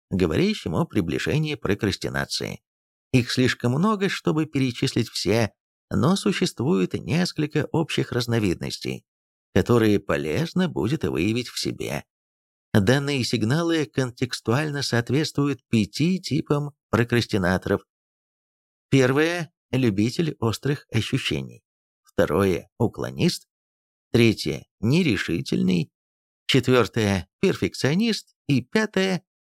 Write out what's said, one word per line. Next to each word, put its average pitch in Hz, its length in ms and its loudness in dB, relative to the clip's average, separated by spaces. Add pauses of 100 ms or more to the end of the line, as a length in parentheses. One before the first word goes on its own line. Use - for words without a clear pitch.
(100)
говорящим 92 640 2
о 87 120 0
приближении 110 720 -2
прокрастинации. 69 1040 -4 (500)
Их 123 200 2
слишком 123 400 0
много, 196 360 0
чтобы 160 380 -2
перечислить 131 640 -2
все, 104 440 0 (380)
но 135 260 2
существует 185 760 -2
несколько 147 800 -2
общих 160 400 -2
разновидностей, 90 960 -2 (480)
которые 107 460 4
полезно 87 680 -2
будет 82 360 -4
выявить 95 440 -2
в - 100 -12
себе. 65 460 -6 (680)
Данные 131 520 2
сигналы 151 640 0
контекстуально 131 960 -2
соответствуют 135 840 -2
пяти 147 520 0
типам 147 520 -2 (180)
прокрастинаторов. 98 920 0 (1080)
Первое — 151 640 2 (180)
любитель 123 680 0
острых 117 520 -4
ощущений. 67 760 -4 (380)
Второе — 90 760 0
уклонист. 78 680 -2 (640)
Третье — 95 540 2 (140)
нерешительный. 160 1080 0 (560)
Четвёртое — 113 840 2 (120)
перфекционист. 185 960 -2 (120)
И 127 160 0
пятое — 190 600 -2 (180)